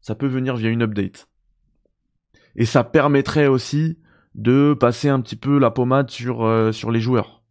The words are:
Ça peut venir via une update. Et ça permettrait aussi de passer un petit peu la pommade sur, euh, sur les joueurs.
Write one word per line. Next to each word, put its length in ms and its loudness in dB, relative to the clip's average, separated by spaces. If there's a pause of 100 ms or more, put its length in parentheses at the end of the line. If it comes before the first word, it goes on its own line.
Ça 120 -8
peut 140 -4
venir 260 -2
via 160 -2
une 120 0
update. 440 -4 (1300)
Et 80 0
ça 180 2
permettrait 640 2
aussi 540 -2 (340)
de 440 2
passer 300 0
un 120 2
petit 160 -12
peu 220 0
la 120 4
pommade 400 0
sur, 340 -6
euh, 280 2
sur 180 -6
les 100 0
joueurs. 500 -2